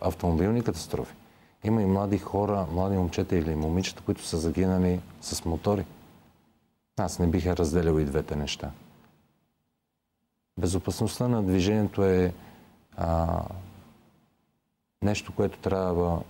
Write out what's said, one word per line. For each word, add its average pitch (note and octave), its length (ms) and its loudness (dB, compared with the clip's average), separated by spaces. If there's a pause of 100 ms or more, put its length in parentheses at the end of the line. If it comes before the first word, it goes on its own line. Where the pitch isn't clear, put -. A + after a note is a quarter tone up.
автомобилни F#2 640 0
катастрофи, D#2+ 500 -6 (500)
има A2 180 2
и G2 40 2
млади G2 320 2
хора, G2 540 0
млади F#2+ 240 0
момчета F#2 400 0
или D#2+ 180 0
момичета, D#2+ 480 -2
които - 220 -4
са - 140 -4
загинали F2+ 640 2 (200)
с - 240 -8
мотори. F2+ 400 0 (1120)
Аз F#2 200 -2
не F2+ 80 4
бих F2 200 2
разделял E2 520 2
и D#2 60 2
двете D2 320 -2
неща. D2 340 -6 (1900)
Безопасността F#2+ 680 -2
на A#2 140 2
движението G2 640 2
е, F2+ 300 4 (640)
а, E2 440 0 (1600)
нещо, G2+ 300 -2
което G2 260 -2
трябва F2 720 0